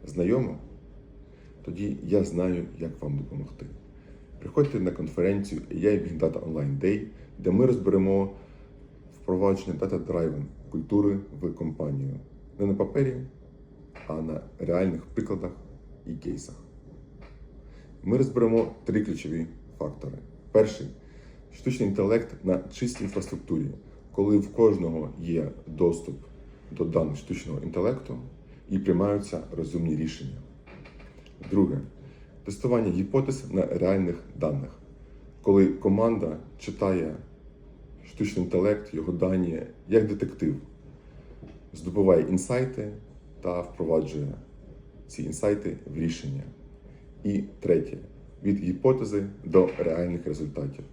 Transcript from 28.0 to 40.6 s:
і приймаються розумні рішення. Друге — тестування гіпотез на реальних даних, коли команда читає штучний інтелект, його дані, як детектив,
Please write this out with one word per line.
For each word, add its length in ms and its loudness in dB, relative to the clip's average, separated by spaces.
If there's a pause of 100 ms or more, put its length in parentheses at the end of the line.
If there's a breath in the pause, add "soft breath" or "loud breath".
і 80 0
приймаються 640 0 (160)
розумні 400 -2
рішення. 400 -6 (1120 loud breath)
Друге — 300 4 (640 loud breath)
тестування 460 0
гіпотез 600 0
на 140 2
реальних 500 2 (200)
даних, 420 -2 (640 loud breath)
коли 240 8
команда 720 2 (220)
читає 580 0 (880)
штучний 380 -2
інтелект, 500 2
його 180 -4
дані, 500 0 (260)
як 180 6
детектив, 480 -2 (1160 loud breath)